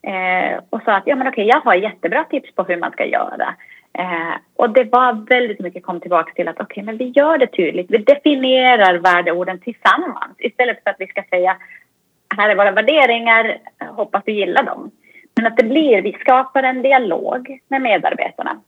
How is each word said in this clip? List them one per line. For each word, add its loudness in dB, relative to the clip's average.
Eh, -2
och -6
sa 0
att, 0
"Ja, 2
men -2
okej, -2
jag 4
har 2
jättebra -2
tips -8
på -4
hur -2
man -6
ska -6
göra." -4
Eh, -6
och 0
det 4
var 2
väldigt 0
mycket -10
kom -8
tillbaka -2
till -4
att, -10
"Okej, -10
men -10
vi -6
gör 2
det 2
tydligt. -4
Vi 2
definierar 4
värdeorden -2
tillsammans -4
istället -4
för -4
att -8
vi -10
ska -10
säga, 0
'Här 2
är 2
våra 4
värderingar, 2
hoppas -6
du -4
gillar 0
dem.'" -8
Men 0
att 0
det 4
blir, 4
vi -4
skapar 2
en -2
dialog 0
med -2
medarbetarna. -2